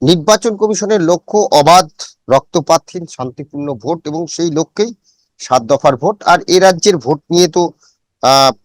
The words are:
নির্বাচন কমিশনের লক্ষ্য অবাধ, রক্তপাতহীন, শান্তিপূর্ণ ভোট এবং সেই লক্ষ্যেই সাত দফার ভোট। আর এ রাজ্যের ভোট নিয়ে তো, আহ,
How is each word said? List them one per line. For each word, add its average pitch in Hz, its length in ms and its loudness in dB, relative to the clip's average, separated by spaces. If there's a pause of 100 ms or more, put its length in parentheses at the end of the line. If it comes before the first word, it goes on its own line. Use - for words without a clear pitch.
নির্বাচন 185 560 0
কমিশনের 208 440 -2
লক্ষ্য 175 380 -2 (120)
অবাধ, 156 380 4 (400)
রক্তপাতহীন, 170 760 -2
শান্তিপূর্ণ 143 680 -12
ভোট 143 340 -8
এবং 156 200 -8
সেই 165 240 -6
লক্ষ্যেই 202 420 -4 (460)
সাত 123 220 -2
দফার 135 360 0
ভোট। 202 260 -4
আর 175 240 2
এ 180 120 2
রাজ্যের 185 380 2
ভোট 143 320 -4
নিয়ে 175 180 2
তো, 170 240 -2 (500)
আহ, 135 300 4 (140)